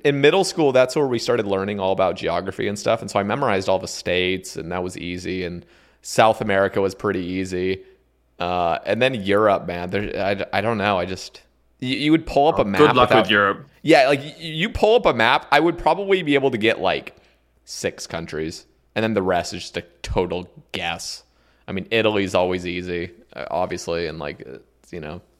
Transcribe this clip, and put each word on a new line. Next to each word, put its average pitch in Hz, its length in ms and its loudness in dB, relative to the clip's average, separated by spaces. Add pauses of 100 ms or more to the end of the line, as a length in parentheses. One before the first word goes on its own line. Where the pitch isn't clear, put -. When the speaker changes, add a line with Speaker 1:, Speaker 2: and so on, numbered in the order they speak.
Speaker 1:
in 143 160 2
middle 170 240 6
school, 156 260 2
that's 127 240 4
where 151 120 2
we 123 120 0
started 117 280 0
learning 98 340 -2
all 95 120 2
about 95 240 2
geography 92 520 -4
and 101 100 -6
stuff. 113 220 0
And 104 100 -12
so - 80 0
I 101 40 0
memorized 104 480 0
all 95 80 4
the 90 100 -6
states, 92 680 -2
and 82 140 -10
that 90 120 -4
was 92 160 -8
easy. 90 460 -8
And 87 200 -10 (380)
South 110 400 4
America 98 400 2
was 95 120 0
pretty 95 300 -2
easy. 92 580 -4 (560)
Uh, 87 460 0
and 110 160 0
then 131 140 2
Europe, 98 520 2
man, 87 240 -6
there, 98 220 -4 (400)
I, 98 60 0
I - 20 0
don't 113 180 -2
know. 98 200 0
I 90 80 -2
just, - 340 -12 (380)
you, 131 180 -4
you 147 140 0
would 160 160 2
pull 143 220 2
up 160 100 0
a 143 40 4
Speaker 2:
Oh, - 20 4
Speaker 1:
map 98 160 -2
Speaker 2:
good 123 160 6
luck 123 120 6
Speaker 1:
without 110 140 6
Speaker 2:
with 95 80 0
Europe. 101 360 2 (140)
Speaker 1:
Yeah, 143 280 6
like, 143 120 2
y-, 147 180 -14
you 165 300 -6
pull 214 280 2
up 226 100 2
a 160 80 4
map, 120 360 2
I 143 80 6
would 165 200 2
probably 190 440 0
be 147 120 0
able 135 160 2
to 120 80 -4
get, 107 220 2
like, 80 360 -2 (480)
six - 420 -8
countries, 82 600 -8 (300)
and 107 80 -2
then 113 100 0
the 104 80 2
rest 90 320 0
is 87 80 -10
just - 140 -10
a 87 60 -6 (200)
total 90 480 -4 (220)
guess. 85 500 -8 (460)
I - 40 -10
mean, 95 200 -8
Italy's 107 420 0
always 92 320 0
easy, 87 440 -6 (260)
uh, - 140 -12
obviously, 85 580 -4
and, 78 100 -10
like, 73 320 -10
uh, 67 80 -16 (320)
you 87 100 -12
know 78 200 -12 (200)